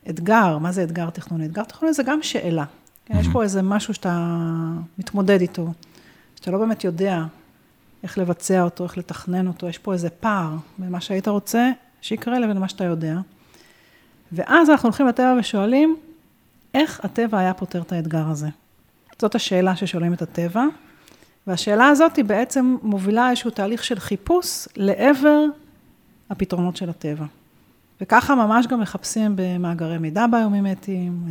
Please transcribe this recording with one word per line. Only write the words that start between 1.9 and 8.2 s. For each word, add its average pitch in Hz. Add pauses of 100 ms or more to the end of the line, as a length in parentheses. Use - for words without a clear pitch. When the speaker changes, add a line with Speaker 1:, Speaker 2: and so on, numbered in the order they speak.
Speaker 1:
זה 277
גם 269
שאלה. 165 (420)
כן, 220
יש 90
Speaker 2:
מהמם. 82
Speaker 1:
פה 240
איזה 196
משהו 208
שאתה 170 (600)
מתמודד 196
איתו, 175 (640)
שאתה -
לא 185
באמת 220
יודע 180 (800)
איך 190
לבצע 180